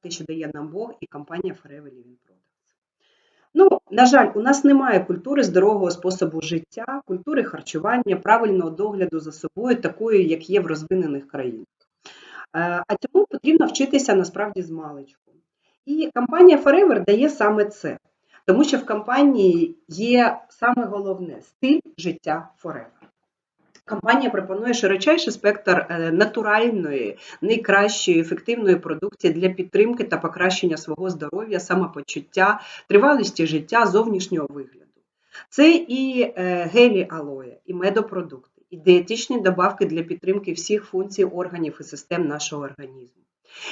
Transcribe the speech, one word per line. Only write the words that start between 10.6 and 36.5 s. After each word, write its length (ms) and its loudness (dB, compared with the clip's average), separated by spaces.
в 60 -4
розвинених 600 -4
країнах. 380 -10
Е, 320 -4
а 60 -2
тому 360 0
потрібно 360 2
вчитися 480 0
насправді 480 -2
з 80 -12
маличку. 600 -16
І 280 -4
компанія 440 8
Forever 460 4
дає 240 4
саме 360 0
це, 340 -8
тому 180 6
що 140 2
в 80 -6
компанії 880 2
є 500 2
саме 380 -2
головне — 560 -8
стиль 380 0
життя 500 -8
Forever. 380 -16
Компанія 460 0
пропонує 440 -4
широчайший 580 0
спектр, 580 0
е, 220 -4
натуральної, 1040 -2
найкращої, 800 2
ефективної 560 0
продукції 560 -4
для 160 -2
підтримки 560 0
та 120 -4
покращення 600 -2
свого 340 -8
здоров'я, 500 -8
самопочуття, 1000 -2
тривалості 580 4
життя, 400 0
зовнішнього 640 0
вигляду. 360 -18
Це 260 6
і, 640 -2
е, 360 -4